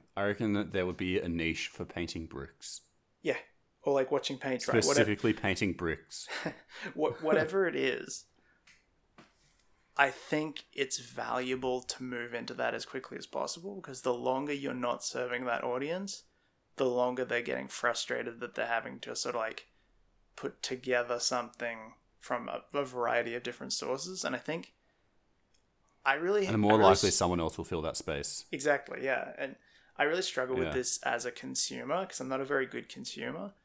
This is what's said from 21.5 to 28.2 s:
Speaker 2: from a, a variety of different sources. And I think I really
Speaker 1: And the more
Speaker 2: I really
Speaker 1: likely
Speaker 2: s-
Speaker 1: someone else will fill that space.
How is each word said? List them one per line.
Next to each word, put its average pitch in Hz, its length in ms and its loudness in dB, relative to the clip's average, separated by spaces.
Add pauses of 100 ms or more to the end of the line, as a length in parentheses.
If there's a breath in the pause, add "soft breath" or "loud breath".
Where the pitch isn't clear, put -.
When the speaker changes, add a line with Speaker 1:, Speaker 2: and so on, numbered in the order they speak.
Speaker 2:
from 120 280 -4
a, - 140 -4 (100)
a 143 120 2
variety 120 500 0
of 120 100 -4
different 123 280 -6
sources. 147 520 -4
And - 100 -2
I 123 40 -2
think - 360 -8 (1300)
I 135 100 6
really 185 320 2
Speaker 1:
And 110 80 2
the 110 40 4
more 104 140 8
Speaker 2:
I 110 60 10
really 98 120 12
Speaker 1:
likely 98 180 8
Speaker 2:
s- 87 80 4
Speaker 1:
someone 90 240 4
else 80 180 0
will 82 60 -4
fill 82 180 -4
that 76 140 -2
space. - 560 -2